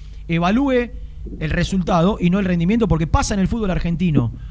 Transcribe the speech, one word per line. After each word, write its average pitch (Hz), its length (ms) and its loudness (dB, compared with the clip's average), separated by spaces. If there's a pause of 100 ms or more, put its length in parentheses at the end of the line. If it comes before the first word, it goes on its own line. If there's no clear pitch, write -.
(280)
evalúe 233 600 2 (500)
el 156 120 -2
resultado 175 680 2
y 175 120 2
no 196 80 2
el 202 60 0
rendimiento, 180 420 2
porque 165 180 2
pasa 247 300 0
en 196 40 0
el 185 80 2
fútbol 220 220 -2
argentino. 160 600 0 (200)